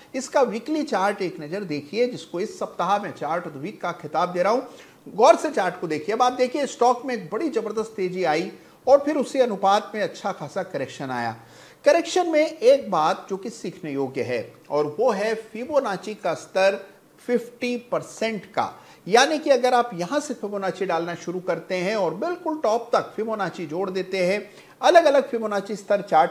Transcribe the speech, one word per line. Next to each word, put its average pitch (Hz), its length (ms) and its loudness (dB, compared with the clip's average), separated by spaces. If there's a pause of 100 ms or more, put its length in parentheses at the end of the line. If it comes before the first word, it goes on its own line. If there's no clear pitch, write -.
(140)
इसका 269 280 0
वीकली 240 400 -2
चार्ट 202 400 -2
एक 170 180 -4
नजर 156 200 -8
देखिए, 185 480 -2
जिसको 175 320 -8
इस 208 180 -6
सप्ताह 190 440 -2
में 165 120 -8
Chart 160 280 -4
of 165 100 -12
the 139 80 -14
Week 160 220 -10
का 175 100 -4
खिताब 165 400 -4
दे 175 100 0
रहा 196 100 4
हूं। 262 100 2 (520)
गौर 269 220 8
से 330 140 -2
चार्ट 185 300 -2
को 185 60 -4
देखिए। 156 280 -2
अब 233 80 0
आप 254 100 4
देखिए, 262 340 0
स्टॉक 254 400 2
में 254 80 -4
एक 180 160 -8
बड़ी 285 180 -4
जबरदस्त 214 480 -4
तेजी 185 280 -2
आई 165 280 0 (360)
और 269 100 10
फिर 294 180 -2
उसी 277 220 0
अनुपात 208 560 2
में 214 80 -4
अच्छा 196 300 -4
खासा 175 300 -6
करेक्शन 135 480 -8
आया। 117 260 -2 (480)
करेक्शन 339 440 4
में 320 300 2
एक 240 320 4
बात 175 400 2
जो 196 60 -2
कि 202 140 -10
सीखने 165 420 -10
योग्य 131 300 -2
है 117 300 -4 (180)
और 147 300 0
वो 247 100 4
है 214 240 0
फिबोनाची 220 800 -4
का 180 200 -4
स्तर 196 600 0 (320)
फिफ्टी 247 500 -2
परसेंट 220 680 -6
का। - 360 -4 (260)
यानी 277 300 4
कि 302 120 0
अगर 247 240 4
आप 240 200 2
यहां 180 260 -2
से 277 140 -6
फिबोनाची 196 520 -4
डालना 170 280 -2
शुरू 175 260 -6
करते 170 340 -4
हैं 185 220 -2
और 175 180 0
बिल्कुल 311 500 -4
टॉप 226 280 0
तक - 240 0
फिबोनाची 202 500 -4
जोड़ 180 240 -4
देते 185 280 -4
हैं, 196 320 0 (320)
अलग-अलग 285 460 6
फिबोनाची 214 480 -4
स्तर 202 240 0
चार्ट 175 300 4